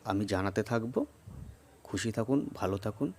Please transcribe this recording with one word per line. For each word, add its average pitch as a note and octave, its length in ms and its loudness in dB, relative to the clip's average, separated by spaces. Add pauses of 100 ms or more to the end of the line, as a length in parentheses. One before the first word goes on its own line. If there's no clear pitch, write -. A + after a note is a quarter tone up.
আমি G#2 200 2
জানাতে G2 380 2
থাকব। A#2 420 0 (760)
খুশি G#2+ 280 -2
থাকুন, A#2+ 420 2
ভালো G2 240 0
থাকুন A#2+ 420 -4